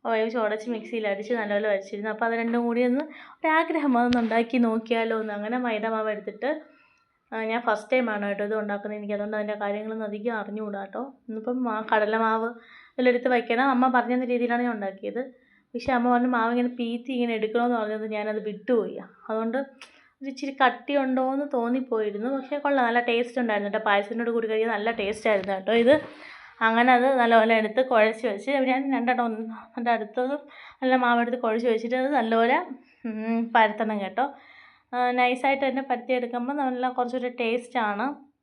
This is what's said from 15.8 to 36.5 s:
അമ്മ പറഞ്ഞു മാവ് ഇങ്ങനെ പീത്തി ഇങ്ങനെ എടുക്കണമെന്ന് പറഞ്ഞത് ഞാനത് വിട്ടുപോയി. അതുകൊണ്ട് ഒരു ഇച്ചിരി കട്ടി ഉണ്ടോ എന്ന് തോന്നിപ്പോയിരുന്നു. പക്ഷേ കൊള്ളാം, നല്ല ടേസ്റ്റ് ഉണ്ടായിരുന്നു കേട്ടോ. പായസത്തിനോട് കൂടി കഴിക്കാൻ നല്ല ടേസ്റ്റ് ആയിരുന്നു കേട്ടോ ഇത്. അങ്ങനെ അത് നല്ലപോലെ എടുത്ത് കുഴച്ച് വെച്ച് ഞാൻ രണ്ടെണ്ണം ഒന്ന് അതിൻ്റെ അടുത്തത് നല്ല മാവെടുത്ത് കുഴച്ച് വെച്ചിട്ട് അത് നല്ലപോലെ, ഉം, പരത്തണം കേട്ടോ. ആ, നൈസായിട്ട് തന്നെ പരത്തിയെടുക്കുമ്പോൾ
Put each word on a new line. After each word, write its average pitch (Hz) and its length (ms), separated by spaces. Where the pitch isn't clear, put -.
അമ്മ 240 200
പറഞ്ഞു 247 160
മാവ് 233 220
ഇങ്ങനെ 247 180
പീത്തി 240 440
ഇങ്ങനെ 240 220
എടുക്കണമെന്ന് 233 420
പറഞ്ഞത് 214 340
ഞാനത് 214 360
വിട്ടുപോയി. 214 500
അതുകൊണ്ട് 226 280
ഒരു 269 80
ഇച്ചിരി 269 340
കട്ടി 247 320
ഉണ്ടോ 262 380
എന്ന് 285 180
തോന്നിപ്പോയിരുന്നു. 233 760
പക്ഷേ 269 300
കൊള്ളാം, 285 280
നല്ല 240 140
ടേസ്റ്റ് 240 400
ഉണ്ടായിരുന്നു 208 320
കേട്ടോ. 214 120
പായസത്തിനോട് 220 460
കൂടി 226 160
കഴിക്കാൻ 220 240
നല്ല 214 200
ടേസ്റ്റ് 220 400
ആയിരുന്നു 196 240
കേട്ടോ 190 180
ഇത്. 233 220
അങ്ങനെ 233 320
അത് 254 220
നല്ലപോലെ 226 400
എടുത്ത് 220 340
കുഴച്ച് 220 380
വെച്ച് 202 240
ഞാൻ 269 460
രണ്ടെണ്ണം 240 280
ഒന്ന് 220 300
അതിൻ്റെ 240 360
അടുത്തത് 233 440
നല്ല 262 140
മാവെടുത്ത് 240 420
കുഴച്ച് 240 300
വെച്ചിട്ട് 233 280
അത് 262 160
നല്ലപോലെ, 233 440
ഉം, 226 500
പരത്തണം 214 460
കേട്ടോ. 240 340
ആ, 247 160
നൈസായിട്ട് 254 580
തന്നെ 262 140
പരത്തിയെടുക്കുമ്പോൾ 247 680